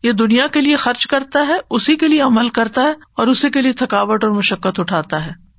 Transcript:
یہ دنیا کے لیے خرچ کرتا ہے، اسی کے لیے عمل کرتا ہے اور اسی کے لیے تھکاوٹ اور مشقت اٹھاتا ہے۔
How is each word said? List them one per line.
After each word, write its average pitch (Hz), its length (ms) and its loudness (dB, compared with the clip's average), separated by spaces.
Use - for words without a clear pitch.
یہ 233 100 0
دنیا 226 340 2
کے 294 140 0
لیے 285 160 2
خرچ 247 300 -2
کرتا 277 420 0
ہے، 330 80 0
اسی 285 260 0
کے 320 120 0
لیے 302 120 4
عمل 240 280 2
کرتا 226 340 -2
ہے 302 100 2
اور 226 100 0
اسی 262 240 2
کے 269 120 0
لیے 254 100 2
تھکاوٹ 214 520 0
اور 214 80 0
مشقت 190 480 -2
اٹھاتا 160 460 -4
ہے۔ - 180 -14